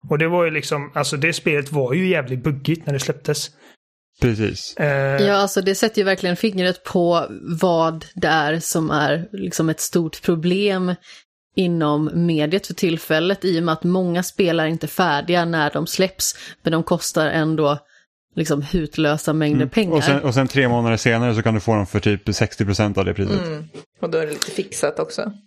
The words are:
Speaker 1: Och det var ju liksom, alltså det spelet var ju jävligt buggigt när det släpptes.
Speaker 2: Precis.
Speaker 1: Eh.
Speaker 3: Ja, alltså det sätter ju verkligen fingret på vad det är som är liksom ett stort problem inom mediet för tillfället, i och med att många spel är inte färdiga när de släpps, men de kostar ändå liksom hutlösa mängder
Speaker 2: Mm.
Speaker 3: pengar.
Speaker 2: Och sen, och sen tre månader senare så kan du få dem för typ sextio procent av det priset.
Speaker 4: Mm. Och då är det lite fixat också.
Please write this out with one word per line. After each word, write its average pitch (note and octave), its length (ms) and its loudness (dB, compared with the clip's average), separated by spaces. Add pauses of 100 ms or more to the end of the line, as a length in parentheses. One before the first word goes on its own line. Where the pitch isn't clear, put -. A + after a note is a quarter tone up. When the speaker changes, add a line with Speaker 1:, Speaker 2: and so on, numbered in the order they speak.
(100)
Speaker 1:
Och D3+ 80 0
det D#3+ 100 2
var F3 160 2
ju D#3+ 60 0
liksom, C#3+ 440 -4
alltså D3 220 -2
det D#3 160 2
spelet D3 400 -2
var C3+ 220 0
ju F#3 140 0
jävligt B2+ 360 -2
buggigt D3+ 420 -2
när D3 60 -4
det C#3 80 -2
släpptes. - 500 -4 (720)
Speaker 2:
Precis. G#2+ 540 0
Speaker 1:
Eh. C#3 500 0
Speaker 3:
Ja, G3+ 80 4
alltså G3 280 0
det F#3+ 120 0
sätter A3 240 0
ju G3+ 60 2
verkligen F#3 320 0
fingret F#3 480 0
på E3+ 420 2 (340)
vad E3 440 2 (100)
det F3+ 140 -2
är D#3 320 2
som D#3+ 300 -2
är D3+ 420 0
liksom F3+ 360 -2
ett D#3 120 -2
stort - 420 -2
problem F3+ 720 0 (600)
inom D#3 540 2 (160)
mediet D#3+ 400 0
för F3+ 80 -8
tillfället, E3 720 0
i F3 160 2
och - 20 -2
med E3 100 0
att D#3 120 -4
många F3+ 380 2
spel E3+ 380 0
är D#3 60 2
inte D#3+ 220 -4
färdiga E3+ 560 0
när D#3+ 260 0
de D3+ 160 -4
släpps, - 480 -2 (280)
men E3 100 0
de E3 100 2
kostar E3 440 0
ändå D#3 520 0 (580)
liksom D3+ 260 0
hutlösa D#3 680 0
mängder D3+ 240 2
Speaker 2:
Mm. C3 120 2
Speaker 3:
pengar. F3 280 0
Speaker 2:
Och C#3+ 80 4
sen, C#3 180 2
och C3 120 0
sen C3+ 140 4
tre C3+ 200 4
månader A#2 280 2
senare A#2 380 2
så A2 80 0
kan A2 120 2
du G#2+ 60 2
få A#2 140 2
dem G2+ 120 2
för G#2 140 0
typ G#2 340 0
sextio - 300 0
procent G2+ 340 0
av F#2+ 60 2
det F#2+ 100 0
priset. G2 320 0
Speaker 4:
Mm. - 180 -8 (360)
Och E3+ 100 -4
då D#3+ 80 0
är D#3 80 0
det D3+ 60 -6
lite - 180 -6
fixat - 480 -4
också. - 340 -6 (140)